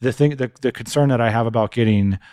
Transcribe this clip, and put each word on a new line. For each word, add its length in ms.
the 120
thing, 240
the, 240
the 120
concern 360
that 140
I 80
have 160
about 260
getting 460